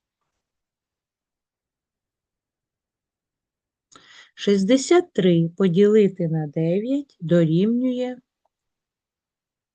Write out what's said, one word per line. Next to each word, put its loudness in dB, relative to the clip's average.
Шістдесят 0
три 2
поділити 0
на -4
дев'ять -4
дорівнює -2